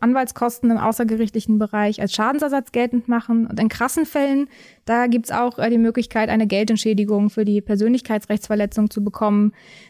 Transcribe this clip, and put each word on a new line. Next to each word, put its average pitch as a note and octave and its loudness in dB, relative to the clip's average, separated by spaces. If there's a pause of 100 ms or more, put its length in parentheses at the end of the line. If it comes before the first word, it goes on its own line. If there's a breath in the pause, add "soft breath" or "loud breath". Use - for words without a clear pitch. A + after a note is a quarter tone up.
Anwaltskosten A#3+ 0
im A3+ 2
außergerichtlichen A3 0
Bereich G#3 -2
als G3+ -2
Schadensersatz C4+ -2
geltend A#3+ -2
machen. A#3 0
Und G#3+ -8
in A3 2
krassen B3 -2
Fällen, C#4 0 (360 loud breath)
da A#3 0
gibt's A#3 0
auch, A#3+ -2
äh, A3+ 0
die A#3 2
Möglichkeit, A3+ 0
eine A3 2
Geldentschädigung G#3 2
für A3 -2
die G#3 2 (480)
Persönlichkeitsrechtsverletzung G#3+ -2
zu G#3 -4
bekommen. G#3 2 (380 loud breath)